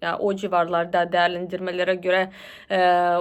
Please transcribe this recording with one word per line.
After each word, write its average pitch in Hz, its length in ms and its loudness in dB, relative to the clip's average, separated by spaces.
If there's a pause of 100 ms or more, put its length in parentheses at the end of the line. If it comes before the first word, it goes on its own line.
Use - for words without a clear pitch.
ya 170 160 -4
o 202 180 -2
civarlarda 175 760 0
değerlendirmelere 180 840 -2
göre, 185 340 0 (420)
e, 175 500 4